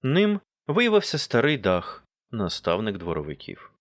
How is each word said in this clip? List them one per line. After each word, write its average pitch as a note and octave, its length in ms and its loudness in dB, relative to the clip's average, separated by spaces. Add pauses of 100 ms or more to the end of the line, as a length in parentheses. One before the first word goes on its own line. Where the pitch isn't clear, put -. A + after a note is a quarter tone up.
Ним G3 380 2 (280)
виявився G#3 500 2
старий C#3 400 2
Дах, F#2 460 -2 (280)
наставник G2 680 -2
дворовиків. D#2 840 -8